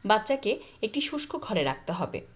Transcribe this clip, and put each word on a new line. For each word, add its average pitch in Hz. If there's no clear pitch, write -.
বাচ্চাকে 214
একটি 226
শুষ্ক 294
ঘরে 175
রাখতে 135
হবে 170